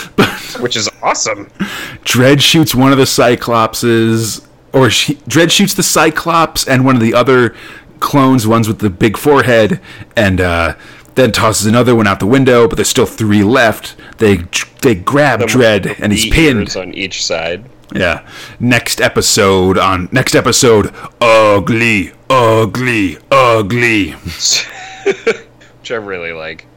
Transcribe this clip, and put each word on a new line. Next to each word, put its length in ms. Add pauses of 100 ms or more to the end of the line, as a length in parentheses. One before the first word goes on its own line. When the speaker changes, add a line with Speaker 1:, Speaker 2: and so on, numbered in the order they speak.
Speaker 1:
<laughs> 140
but 120 (320)
Speaker 2:
Which 160
is 140 (120)
awesome. 440 (580)
Speaker 1:
Dredd 380
shoots 320
one 180
of 60
the 60
Cyclopses, 1400 (280)
or 160
she, 240
Dredd 360
shoots 220
the 100
Cyclops 880
and 160
one 100
of 60
the 140
other 400 (460)
clones, 460
ones 220
with 120
the 100
big 260
forehead, 640 (340)
and, 280
uh, 320 (400)
then 180
tosses 340
another 280
one 120
out 140
the 60
window, 420
but 80
there's 140
still 160
three 360
left. 540 (220)
They, 260 (380)
they 120
grab 460
Speaker 2:
Them 80
Speaker 1:
Dredd, 380
Speaker 2:
with 140
Speaker 1:
and 120
he's 120
Speaker 2:
the 60
Speaker 1:
pinned. 300
Speaker 2:
ears 160
on 160
each 320
side. 400 (300)
Speaker 1:
Yeah. 340 (320)
Next 400
episode 760
on, 340
next 220
episode, 580 (300)
ugly, 920 (160)
ugly, 880 (140)
ugly. 800
<laughs> 960
Speaker 2:
Which 840
I 40
really 380
like. 340 (100)